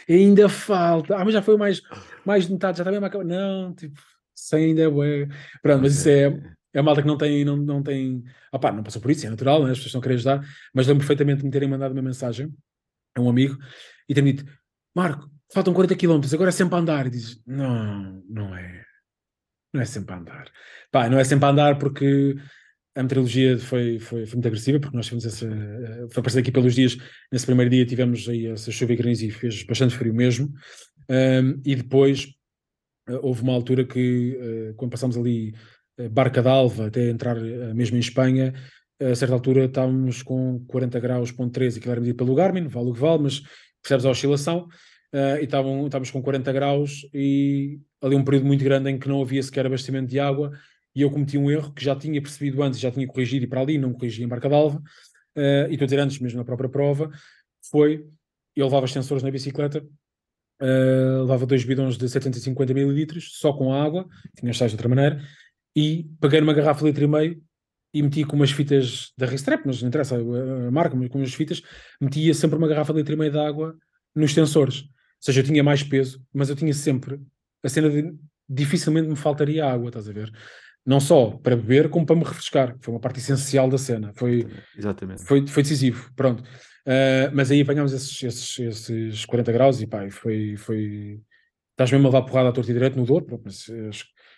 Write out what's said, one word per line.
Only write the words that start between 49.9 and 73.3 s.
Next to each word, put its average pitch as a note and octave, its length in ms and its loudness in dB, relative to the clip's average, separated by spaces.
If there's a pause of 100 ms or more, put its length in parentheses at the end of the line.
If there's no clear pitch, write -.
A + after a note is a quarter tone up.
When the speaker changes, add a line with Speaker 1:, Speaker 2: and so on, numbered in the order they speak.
Speaker 1:
de B2+ 100 -4
água C#3+ 340 -2 (420)
e C3+ 80 0
eu C#3+ 80 4
cometi C#3+ 280 -2
um C#3+ 120 2
erro D3 220 -2
que - 120 -10
já C#3 100 0
tinha D3 260 -6
percebido C#3+ 420 -6
antes, B2+ 180 -2
já B2+ 100 -2
tinha C3 160 -4
corrigido B2+ 380 -2
e A#2+ 40 -4
para B2 120 -4
ali D3 180 0
não C3 140 -2
corrigi A#2 300 -8
em A#2+ 60 -6
barca A#2+ 200 -4
d'alva, D3 340 2 (540)
eh, C#3+ 340 2
e E3 40 -4
estou C3+ 100 -2
a - 20 2
dizer C#3 140 2
antes C#3 180 -2
mesmo B2 200 -6
na A#2+ 60 -6
própria B2 240 -6
prova, C#3+ 420 -2 (600)
foi, D3+ 360 2 (500)
eu C#3 100 2
levava C3 200 2
os B2 60 -4
sensores C3 300 -4
na C3+ 80 -4
bicicleta, C#3+ 560 -6 (720)
eh, C3 600 2
levava C3 260 0
dois B2 180 2
bidões C3 320 -2
de A#2+ 120 -2
setecentos B2+ 320 -4
e - 20 -10
cinquenta C3 320 -2
mililitros, D3 640 -2
só D3 140 2
com C3+ 200 -2
água, D3+ 360 -2 (300)
tinha A#2+ 120 -4
os A#2 80 -4
sais A#2 140 2
de - 20 -6
outra A#2+ 140 -4
maneira, C#3 340 2 (540)
e D#3 320 0 (120)
peguei D3+ 200 4
numa D#3 120 4
garrafa D3 280 2
de D3+ 60 2
litro C#3+ 180 2
e - 20 4
meio D#3 360 0 (520)
e D3 80 0
meti D3 220 0
com D3 120 -4
umas C#3+ 140 4
fitas C#3 640 0
da B2+ 100 -4
Restrap, C#3+ 400 -2
mas B2 160 -4
não B2 60 -2
interessa B2+ 280 -2
a, B2 520 -4
a - 20 -2
marca, D3+ 260 0
mas B2+ 120 -2
com C#3 100 -6
umas C3 160 -4
fitas, D#3 280 -6 (380)
metia D3 340 2
sempre D3+ 240 0
uma D#3+ 100 2
garrafa D3+ 240 0
de D#3 60 -2
litro D3 160 -2
e - 20 -2
meio D#3 140 0